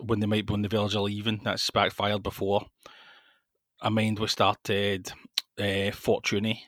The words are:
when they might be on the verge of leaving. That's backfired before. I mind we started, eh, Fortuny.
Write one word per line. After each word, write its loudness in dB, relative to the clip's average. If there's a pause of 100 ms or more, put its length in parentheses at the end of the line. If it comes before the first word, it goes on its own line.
when 0
they 0
might 0
be -2
on 0
the -2
verge 0
of 0
leaving. -2
That's -2
backfired 2
before. 0 (1120)
I 0
mind 2
we 0
started, 0 (460)
eh, 0
Fortuny. 0